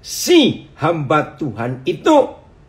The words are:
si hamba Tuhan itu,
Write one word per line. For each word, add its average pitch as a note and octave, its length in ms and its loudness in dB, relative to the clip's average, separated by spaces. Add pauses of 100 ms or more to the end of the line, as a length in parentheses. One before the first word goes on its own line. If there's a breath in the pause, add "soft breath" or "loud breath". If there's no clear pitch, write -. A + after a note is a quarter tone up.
si - 680 0 (100)
hamba D3+ 560 -2
Tuhan B2+ 480 -8
itu, D#4 320 2 (520)